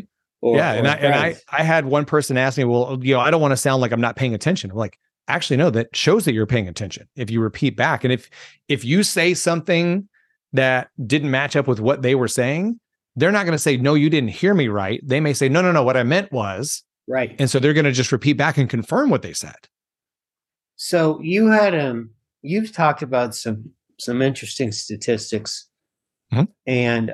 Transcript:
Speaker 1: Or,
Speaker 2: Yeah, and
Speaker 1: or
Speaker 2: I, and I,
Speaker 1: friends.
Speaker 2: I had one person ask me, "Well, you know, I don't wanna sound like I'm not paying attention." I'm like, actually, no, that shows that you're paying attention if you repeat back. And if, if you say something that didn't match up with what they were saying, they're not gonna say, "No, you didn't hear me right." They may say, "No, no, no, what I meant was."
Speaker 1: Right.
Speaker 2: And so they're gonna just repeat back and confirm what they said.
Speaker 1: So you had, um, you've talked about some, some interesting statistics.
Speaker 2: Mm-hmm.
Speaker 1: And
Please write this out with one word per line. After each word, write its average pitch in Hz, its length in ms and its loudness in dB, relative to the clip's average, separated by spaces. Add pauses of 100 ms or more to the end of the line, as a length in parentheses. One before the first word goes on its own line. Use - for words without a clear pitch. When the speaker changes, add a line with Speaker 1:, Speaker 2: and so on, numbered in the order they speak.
(400)
Speaker 1:
Or, 120 180 2
Speaker 2:
Yeah, 151 160 0
and 117 140 0
Speaker 1:
or 143 40 2
Speaker 2:
I, - 20 0
and 143 200 0
I, 143 60 2 (120)
Speaker 1:
friends. - 200 -12
Speaker 2:
I 147 120 0
had 160 220 2
one 143 200 0
person 139 320 0
ask 131 200 0
me, 139 60 2
"Well, 123 380 0
you 131 140 2
know, 123 40 2
I 127 120 2
don't 165 100 4
wanna 139 160 2
sound 135 240 2
like 117 100 0
I'm 117 80 0
not 120 160 0
paying 127 180 -2
attention." 107 380 -2
I'm 98 60 -10
like, 107 200 -6 (300)
actually, 147 300 -2
no, 160 140 4
that 113 240 -2
shows 180 300 2
that 147 80 2
you're 107 120 0
paying 110 220 0
attention 87 480 -10
if 117 140 -8
you 113 120 0
repeat 110 340 -2
back. 131 280 0
And 127 100 0
if, - 160 -6 (380)
if 117 180 -4
you 175 180 2
say 180 300 0
something 175 760 0 (460)
that 131 360 2 (160)
didn't 143 260 0
match 135 240 -2
up 143 120 0
with 120 120 0
what 131 220 0
they 131 140 2
were 127 120 0
saying, 156 520 -2 (380)
they're 160 140 2
not 202 140 0
gonna 165 120 0
say, 143 200 2
"No, 135 160 2
you 151 160 4
didn't 139 200 0
hear 180 240 0
me 151 140 2
right." 104 360 -4
They 135 160 0
may 147 140 0
say, 135 160 0
"No, 156 120 2
no, 180 100 2
no, 151 120 4
what 127 140 2
I 123 60 2
meant 180 280 0
was." 107 520 -6 (240)
Speaker 1:
Right. 127 320 -4
Speaker 2:
And 139 100 2
so 135 100 2
they're 147 140 4
gonna 147 180 2
just 127 200 -2
repeat 139 220 2
back 143 240 0
and 135 120 2
confirm 190 400 -2
what 147 120 2
they 85 120 -12
said. - 220 -12 (1200)
Speaker 1:
So 156 460 0
you 190 260 2
had, 214 260 4
um, 123 360 -2 (320)
you've 208 320 -4
talked 151 280 0
about 123 340 -2
some, 110 360 -8 (280)
some 123 220 -4
interesting 127 500 -4
statistics. 107 960 -6 (680)
Speaker 2:
Mm-hmm. 131 180 0 (160)
Speaker 1:
And 117 460 0